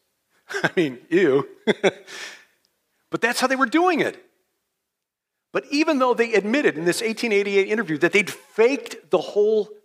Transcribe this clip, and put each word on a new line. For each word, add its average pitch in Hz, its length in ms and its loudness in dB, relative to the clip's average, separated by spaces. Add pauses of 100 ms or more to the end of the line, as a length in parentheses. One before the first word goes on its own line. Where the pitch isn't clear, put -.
(200)
<laughs> - 280 -20
I - 280 -4
mean, 139 220 -2 (120)
ew. 143 380 2 (180)
<laughs> - 160 0 (1300)
But - 100 -6
that's 233 200 -2
how 254 60 2
they 262 100 -2
were 262 100 2
doing 320 340 2
it. 117 220 -4 (1300)
But 208 180 -4
even 302 280 0
though 254 140 2
they 233 220 0
admitted 208 440 0
in 165 80 -6
this 175 160 0
eighteen 226 300 -4
eighty-eight 202 360 2
interview 196 300 -2
that 165 140 2
they'd 196 180 2
faked - 800 -2
the 180 80 2
whole 208 500 0 (160)